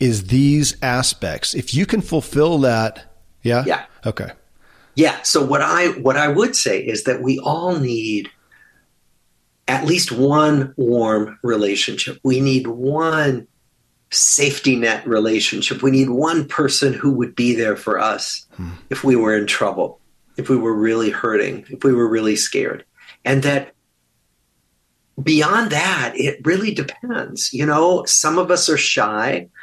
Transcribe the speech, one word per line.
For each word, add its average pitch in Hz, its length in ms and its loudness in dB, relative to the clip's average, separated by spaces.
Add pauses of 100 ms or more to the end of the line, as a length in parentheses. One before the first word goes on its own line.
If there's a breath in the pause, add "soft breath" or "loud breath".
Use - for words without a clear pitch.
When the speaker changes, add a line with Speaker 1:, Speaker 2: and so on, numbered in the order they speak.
Speaker 1:
is 113 240 0
these 139 580 2
aspects. 123 720 -4
If - 180 -6
you 170 140 0
can 214 160 0
fulfill 156 560 0
that. 113 520 0 (320)
Yeah? 120 240 0
Speaker 2:
Yeah. - 180 -4 (200)
Speaker 1:
Okay. - 280 -6 (640 soft breath)
Speaker 2:
Yeah. 147 260 2
So - 200 2
what 143 200 0
I, 170 300 2
what 131 260 0
I 147 100 2
would 208 260 2
say 101 260 0
is 110 240 -6
that 127 180 -2
we 131 160 0
all 170 380 -2
need 113 540 -4 (1400 soft breath)
at 135 180 -2
least - 260 0
one 143 640 2
warm 113 680 0
relationship. 104 800 -2
We 131 180 2
need 131 260 2
one 139 800 -2 (640)
safety 139 680 2
net 113 300 0
relationship. 107 760 0
We 135 100 4
need 135 180 4
one 156 360 0
person 139 460 0
who 139 200 0
would 120 220 -2
be 120 200 2
there 110 220 0
for 107 220 -2
us - 460 -4 (120)
Speaker 1:
Hmm. 87 140 -10 (200)
Speaker 2:
if 135 140 -8
we 131 120 4
were 110 180 2
in 104 120 0
trouble, 92 540 -2 (360)
if - 140 -4
we 131 60 4
were 113 180 0
really 113 360 0
hurting, 104 600 -2
if - 140 -14
we 135 100 4
were 120 140 4
really 110 280 0
scared. - 480 -4 (400 loud breath)
And 135 200 2
that 143 280 -2 (1500)
beyond 156 480 2
that, 147 460 -2
it 139 280 -4
really 190 300 0
depends. - 800 -8
You 147 100 -2
know, 165 400 2
some 160 340 0
of 180 120 2
us - 180 2
are 156 80 2
shy. 123 720 -2 (140 loud breath)